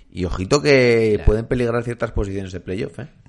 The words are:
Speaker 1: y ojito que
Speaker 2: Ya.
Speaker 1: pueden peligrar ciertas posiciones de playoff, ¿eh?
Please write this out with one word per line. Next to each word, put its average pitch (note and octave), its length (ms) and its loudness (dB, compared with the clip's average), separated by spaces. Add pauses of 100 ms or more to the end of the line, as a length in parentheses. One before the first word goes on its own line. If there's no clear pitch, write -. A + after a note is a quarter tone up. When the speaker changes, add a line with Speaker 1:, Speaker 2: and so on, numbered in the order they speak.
(120)
Speaker 1:
y F2+ 140 -4
ojito F#2 380 0
que A#2+ 560 4
Speaker 2:
Ya. - 60 -12
Speaker 1:
pueden A2+ 200 4
peligrar A#2+ 380 -2
ciertas A#2 280 -6
posiciones G2 420 -6
de F2+ 60 -12
playoff, G2 380 -8
¿eh? C3+ 120 -14 (200)